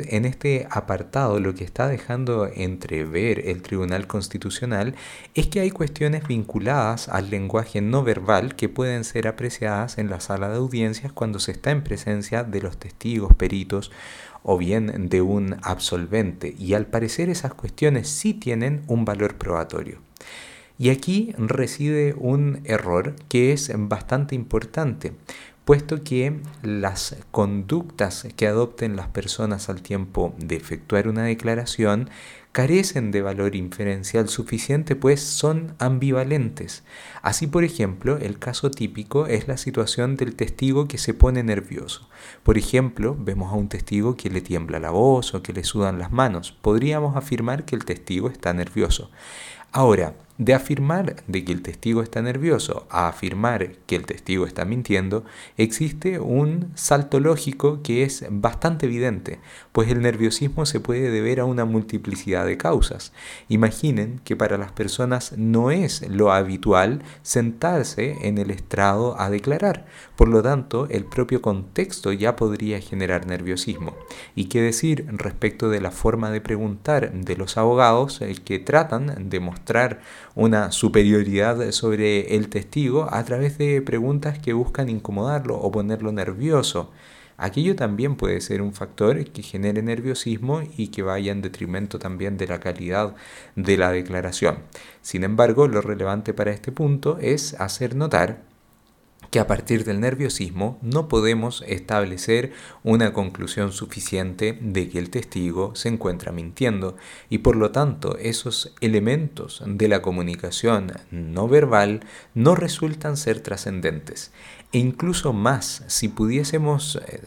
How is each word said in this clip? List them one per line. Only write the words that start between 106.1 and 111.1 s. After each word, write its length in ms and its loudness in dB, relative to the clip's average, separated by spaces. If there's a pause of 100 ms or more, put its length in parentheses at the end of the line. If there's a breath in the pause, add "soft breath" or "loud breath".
mintiendo 640 -2 (340 loud breath)
y 100 0
por 180 6
lo 140 4
tanto 480 0
esos 600 -4
elementos 880 0
de 240 2
la 120 6
comunicación 920 0 (180)